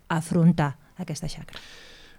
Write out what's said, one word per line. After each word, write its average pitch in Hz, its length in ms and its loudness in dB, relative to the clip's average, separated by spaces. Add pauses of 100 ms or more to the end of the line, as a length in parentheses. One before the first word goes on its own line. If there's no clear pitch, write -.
(120)
afrontar 165 640 2 (260)
aquesta 165 320 -8
xacra? - 300 -14 (580)